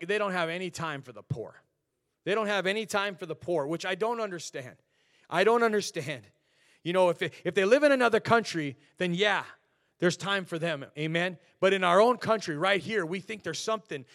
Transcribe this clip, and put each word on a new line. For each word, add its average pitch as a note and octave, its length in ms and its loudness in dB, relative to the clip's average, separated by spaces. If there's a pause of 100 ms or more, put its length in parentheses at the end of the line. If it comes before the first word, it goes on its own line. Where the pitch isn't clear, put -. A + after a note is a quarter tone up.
they G#3 100 0
don't G3+ 140 -2
have F3 160 0
any F3+ 220 -6
time D3+ 320 -8
for B2 100 -20
the G#2 100 -18
poor. - 320 -10 (720)
They F#3+ 100 -2
don't G#3+ 140 -2
have G3 180 -2
any G#3 200 -2
time G3+ 280 -4
for F3 120 -12
the D#3 100 -10
poor, D#3+ 300 -4
which E3 200 -6
I F#3 80 -2
don't A3+ 260 -4
understand. D#3 560 -10 (540)
I F3+ 140 4
don't A#3 180 6
understand. E3 600 -2 (600)
You E3+ 120 -4
know, F3+ 160 6
if, E3+ 120 -2
if E3+ 320 -6
they G3 100 4
live C4 200 6
in C#4+ 80 6
another A#3+ 280 4
country, E3 560 0 (220)
then F3+ 160 -2
yeah, F#3 300 0 (540)
there's E3+ 180 2
time G3 280 -4
for E3+ 140 -8
them. D3+ 280 -4 (100)
Amen? E3 420 -2 (200)
But F#3+ 140 4
in F#3+ 100 0
our F3+ 180 6
own A#3+ 180 4
country, G3 380 -2
right F#3 240 2
here, F#3 240 -4
we F3 140 -6
think G#3+ 240 -12
there's D#3+ 160 -8
something F3 460 -6 (100)